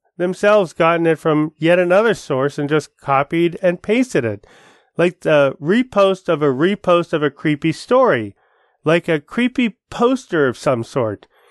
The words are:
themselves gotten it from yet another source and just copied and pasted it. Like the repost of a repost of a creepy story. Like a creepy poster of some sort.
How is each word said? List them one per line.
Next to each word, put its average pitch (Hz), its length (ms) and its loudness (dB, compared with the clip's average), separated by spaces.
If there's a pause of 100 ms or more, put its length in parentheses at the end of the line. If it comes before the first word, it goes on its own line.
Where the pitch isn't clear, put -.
(160)
themselves 190 560 0
gotten 165 340 0
it 160 120 0
from 156 400 -2
yet 170 200 2
another 185 360 2
source 139 440 -4
and 147 100 -4
just 151 280 -2
copied 160 640 -2
and 180 220 -2
pasted 214 420 -2
it. 104 220 -8 (500)
Like 170 240 -2
the 143 400 2
repost 196 720 0
of 156 100 -2
a 151 60 2
repost 170 680 0
of 156 100 -2
a 147 80 0
creepy 151 420 -2
story. 160 600 0 (500)
Like 165 220 0
a 160 140 -2
creepy 240 560 -2 (140)
poster 214 580 0
of 117 80 -4
some 123 260 -2
sort. 110 460 -6 (220)